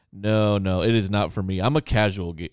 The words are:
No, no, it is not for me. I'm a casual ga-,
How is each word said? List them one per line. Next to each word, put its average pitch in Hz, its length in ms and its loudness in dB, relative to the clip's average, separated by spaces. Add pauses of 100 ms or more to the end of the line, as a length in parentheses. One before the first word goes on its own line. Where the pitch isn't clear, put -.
(120)
No, 104 460 2
no, 92 240 0
it 117 140 2
is 98 140 0
not 101 220 0
for 101 120 -4
me. 95 180 -4
I'm 131 160 2
a 147 40 0
casual 98 520 0
ga-, 80 200 -10